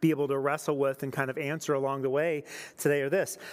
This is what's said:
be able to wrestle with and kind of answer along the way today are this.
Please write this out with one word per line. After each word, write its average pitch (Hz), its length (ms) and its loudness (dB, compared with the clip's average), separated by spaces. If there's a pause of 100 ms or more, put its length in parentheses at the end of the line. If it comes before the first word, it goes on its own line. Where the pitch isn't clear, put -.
be 160 80 6
able 143 180 2
to 135 100 2
wrestle 143 400 0
with 135 240 0
and 135 120 -4
kind 135 160 0
of 127 80 -4
answer 151 380 -2
along 135 260 0
the 131 80 0
way 147 340 0 (340)
today 143 260 2
are 135 60 -2
this. 175 280 0 (160)